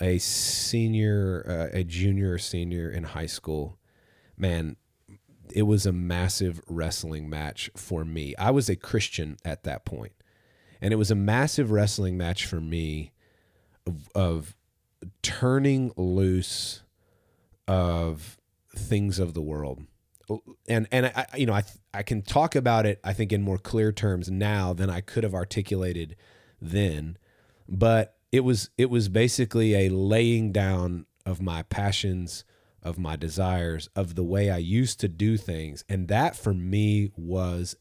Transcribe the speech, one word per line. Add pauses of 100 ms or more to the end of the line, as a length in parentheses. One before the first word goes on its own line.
a
senior,
uh,
a
junior
or
senior
in
high
school, (580)
man, (760)
it
was
a
massive
wrestling
match
for
me.
I
was
a
Christian
at
that
point, (680)
and
it
was
a
massive
wrestling
match
for
me (720)
of,
of (680)
turning
loose (840)
of (380)
things
of
the
world. (840)
And,
and
I,
I,
you
know,
I, (300)
I
can
talk
about
it,
I
think,
in
more
clear
terms
now
than
I
could
have
articulated (440)
then, (500)
but (140)
it
was,
it
was
basically
a
laying
down (180)
of
my
passions, (400)
of
my
desires,
of
the
way
I
used
to
do
things.
And
that
for
me
was